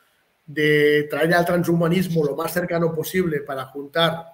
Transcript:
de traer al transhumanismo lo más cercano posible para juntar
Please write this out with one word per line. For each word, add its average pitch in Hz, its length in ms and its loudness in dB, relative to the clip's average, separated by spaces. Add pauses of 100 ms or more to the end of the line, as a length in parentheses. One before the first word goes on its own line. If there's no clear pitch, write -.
(460)
de 147 600 2
traer 160 260 0
al 170 100 4
transhumanismo 170 800 0
lo 139 100 -2
más 165 180 -6
cercano 170 400 -2
posible 156 480 -2
para 135 260 -8
juntar 156 680 -4